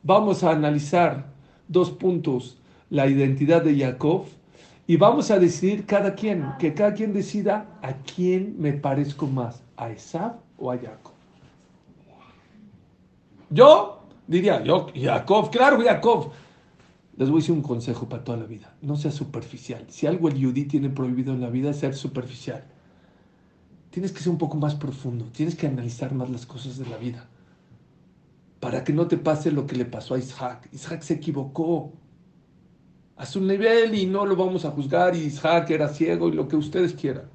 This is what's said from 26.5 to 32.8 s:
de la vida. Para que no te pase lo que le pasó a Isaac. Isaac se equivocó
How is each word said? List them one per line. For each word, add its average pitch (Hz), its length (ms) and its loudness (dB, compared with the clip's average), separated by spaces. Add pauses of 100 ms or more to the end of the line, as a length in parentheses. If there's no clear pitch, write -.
de 131 80 -10
la 113 120 -14
vida. 117 280 -10 (1300)
Para 123 240 -6
que 147 80 -2
no 165 160 2
te 175 80 0
pase 156 340 0
lo 147 160 -2
que - 80 -10
le 123 120 -2
pasó 117 280 -8
a 131 60 -2
Isaac. 127 520 -12
Isaac 170 300 -12
se 165 120 -2
equivocó 151 800 -4 (1300)